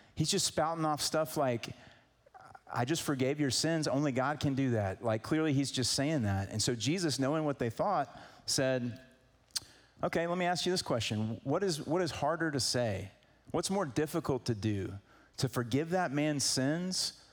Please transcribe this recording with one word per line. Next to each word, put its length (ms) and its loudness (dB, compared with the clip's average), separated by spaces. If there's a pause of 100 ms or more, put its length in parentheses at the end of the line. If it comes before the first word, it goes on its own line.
(140)
He's 160 0
just 160 2
spouting 380 0
off 180 0
stuff 360 0
like, 320 0 (1040)
'I 120 0
just 180 0
forgave 360 0
your 120 2
sins. 360 2
Only 240 2
God 280 0
can 160 0
do 160 2
that.'" 320 0
Like, 200 0
clearly 300 2
he's 180 0
just 220 0
saying 300 0
that. 280 0
And 100 -2
so 140 0
Jesus, 440 0
knowing 260 2
what 140 0
they 100 0
thought, 500 -2 (280)
said, 520 0 (1040)
"Okay, 240 0
let 100 0
me 80 2
ask 200 0
you 60 2
this 100 0
question. 640 -2
What 200 0
is, 220 0
what 160 2
is 100 0
harder 400 0
to 80 0
say? 520 0 (400)
What's 180 0
more 160 0
difficult 600 -2
to 100 0
do? 380 -2 (440)
To 120 0
forgive 420 0
that 200 0
man's 320 0
sins 680 0 (180)